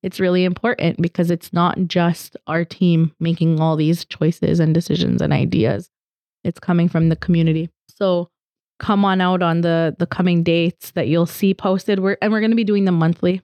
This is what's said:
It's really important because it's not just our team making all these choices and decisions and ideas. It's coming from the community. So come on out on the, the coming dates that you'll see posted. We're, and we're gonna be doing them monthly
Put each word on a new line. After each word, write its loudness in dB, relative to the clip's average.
It's -8
really 2
important -2
because 0
it's -4
not 0
just -2
our -2
team 2
making 0
all 2
these 0
choices 0
and 2
decisions 0
and 0
ideas. 0
It's -6
coming 0
from 2
the 0
community. 0
So -2
come 0
on 2
out 2
on 0
the, 0
the -2
coming 0
dates -2
that -4
you'll 2
see 0
posted. -2
We're, -2
and 0
we're 0
gonna 2
be 0
doing 2
them 2
monthly 0